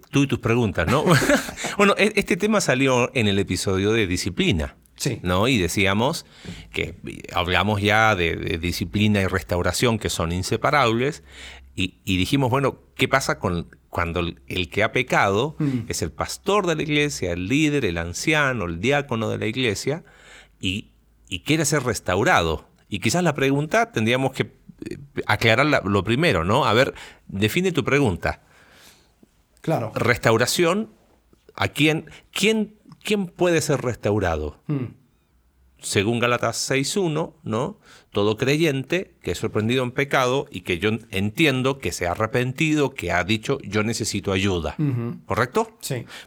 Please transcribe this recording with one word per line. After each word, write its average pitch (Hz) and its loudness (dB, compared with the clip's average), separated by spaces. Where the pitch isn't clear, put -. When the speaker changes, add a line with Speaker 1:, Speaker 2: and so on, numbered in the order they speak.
Speaker 1:
tú 139 2
y 139 2
tus 117 -2
preguntas, 110 0
¿no? 123 2
<laughs> - -8
Bueno, 202 6
e-, 202 2
este 202 0
tema 208 2
salió 127 2
en 113 2
el 101 2
episodio 95 0
de 113 2
disciplina. 87 -2
Speaker 2:
Sí. 123 -4
Speaker 1:
¿No? 90 2
Y 131 2
decíamos 101 0
que 82 -6
hablamos 90 2
ya 107 4
de, 85 0
de 87 -4
disciplina 101 0
y 95 0
restauración 90 0
que 87 -4
son 85 -2
inseparables 120 0
y, - -4
y 95 0
dijimos, 123 2
bueno, 135 0
¿qué 127 2
pasa 139 0
con, 87 -2
cuando 82 -2
el, 85 -4
el 90 -4
que 98 0
ha 113 2
pecado 127 0
Speaker 2:
Mm. 135 -2
Speaker 1:
es 101 -6
el 82 -2
pastor 196 -2
de 165 0
la 156 -4
iglesia, 147 -2
el 90 -4
líder, 147 2
el 87 -2
anciano, 127 0
el 85 -6
diácono 120 0
de 107 -4
la 107 -4
iglesia 123 -2
y, 98 -6
y 90 -8
quiere 156 0
ser 139 0
restaurado? 95 0
Y 104 -6
quizás 170 0
la 160 2
pregunta 147 0
tendríamos 123 0
que, - -4
eh, - -10
aclararla 117 4
lo 101 2
primero, 117 2
¿no? 113 2
A 113 2
ver, 123 4
define 110 0
tu 143 -2
pregunta. 110 0
Speaker 2:
Claro. 120 -4
Speaker 1:
Restauración, 160 2
¿a 101 0
quién, 151 0
quién, 214 0
quién 208 0
puede 170 2
ser 139 0
restaurado? 95 -2
Speaker 2:
Mm. 139 -4
Speaker 1:
Según 110 2
Gálatas 117 0
seis 135 -2
uno, 165 -2
¿no? 123 -4
Todo 104 0
creyente 147 -2
que 87 -4
es 85 -6
sorprendido 113 0
en 123 -4
pecado 139 0
y - -10
que 90 -2
yo 104 0
entiendo 127 0
que 87 -4
se - -4
ha 85 0
arrepentido, 127 0
que 87 -4
ha 87 2
dicho, 110 -2
"Yo 104 0
necesito 104 -4
ayuda". 92 0
Speaker 2:
Ujú. 120 -4
Speaker 1:
¿Correcto? 123 -2
Speaker 2:
Sí. - -8